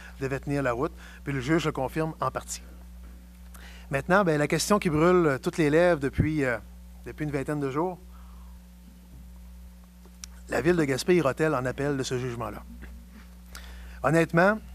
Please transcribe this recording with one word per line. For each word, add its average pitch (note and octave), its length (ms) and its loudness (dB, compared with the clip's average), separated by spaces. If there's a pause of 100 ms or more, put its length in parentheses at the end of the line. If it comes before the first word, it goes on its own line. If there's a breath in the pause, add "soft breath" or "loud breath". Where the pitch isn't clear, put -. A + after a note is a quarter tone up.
(200 loud breath)
devait C3+ 200 -2
tenir C#3+ 240 -2
la B2 100 2
route, D3 200 -2 (300 loud breath)
puis C#3+ 80 -6
le C#3 80 -2
juge D3 260 2
le D#3 60 0
confirme D3+ 480 -2
en C3 100 0
partie. - 320 -8 (1300 loud breath)
Maintenant, F3+ 360 4
ben, D#3 120 4
la D3 100 2
question F#3 320 2
qui F3+ 100 -2
brûle D#3 520 4
toutes F3 160 -4
les D3+ 120 4
lèvres E3 320 4
depuis, D3 420 0
euh, A#2+ 140 0 (480)
depuis A#2+ 180 -8
une D3+ 80 -4
vingtaine C#3+ 300 -2
de C#3 80 -2
jours, E3+ 300 -2 (2500 loud breath)
la C#3+ 140 0
Ville E3+ 140 4
de E3 80 4
Gaspé C3+ 320 2
ira-t-elle D#3 400 2
en B2+ 100 0
appel C3+ 320 -2
de C3 60 -2
ce B2+ 160 -2
jugement-là ? A#2 400 -6 (1400 loud breath)
Honnêtement, E3 560 6 (160)